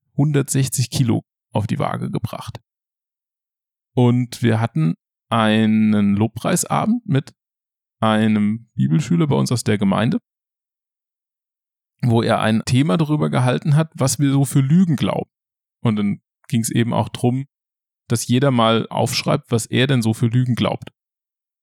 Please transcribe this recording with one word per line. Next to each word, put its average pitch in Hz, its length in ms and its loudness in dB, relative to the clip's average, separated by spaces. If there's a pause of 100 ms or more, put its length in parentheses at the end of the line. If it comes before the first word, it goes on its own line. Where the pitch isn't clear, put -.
(160)
hundertsechzig 139 760 0
Kilo 113 340 0 (280)
auf 104 140 -2
die 113 120 -4
Waage - 320 -6
gebracht. - 480 -10 (1400)
Und 123 480 2
wir 113 180 2
hatten 160 340 -2 (360)
einen 107 840 2
Lobpreisabend 175 920 -2
mit - 260 -2 (680)
einem 110 760 0
Bibelschüler 156 520 0
bei 139 100 0
uns 131 140 0
aus 123 140 -4
der 107 140 0
Gemeinde, 104 400 0 (1800)
wo 117 200 2
er 110 180 0
ein 110 260 0
Thema 151 300 2
darüber 151 340 0
gehalten 139 460 0
hat, 160 180 0
was - 240 -2
wir 143 120 2
so 139 140 2
für 139 160 0
Lügen 160 360 2
glauben. - 340 -4 (500)
Und 107 160 0
dann 101 260 -4 (260)
ging's 117 220 -2
eben 120 220 0
auch 110 160 -2
drum, 131 380 -4 (600)
dass - 200 -2
jeder 127 220 2
mal 113 380 2
aufschreibt, - 640 -4
was 113 160 -2
er 120 200 0
denn 131 160 0
so 110 100 2
für 120 140 -2
Lügen 123 280 0
glaubt. - 360 -4 (720)